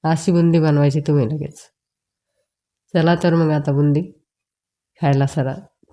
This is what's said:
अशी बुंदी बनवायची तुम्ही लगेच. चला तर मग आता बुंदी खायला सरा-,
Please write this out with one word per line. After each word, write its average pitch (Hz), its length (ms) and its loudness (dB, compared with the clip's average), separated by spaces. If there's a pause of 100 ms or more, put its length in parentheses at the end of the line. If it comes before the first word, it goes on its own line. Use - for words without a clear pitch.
अशी 160 280 -2
बुंदी 170 260 2
बनवायची 147 420 2
तुम्ही 143 260 0
लगेच. 147 300 -8 (1400)
चला 170 200 2
तर 170 200 0
मग 160 160 2
आता 147 220 -2
बुंदी 147 300 2 (1000)
खायला 139 260 2
सरा-, 135 340 -6 (320)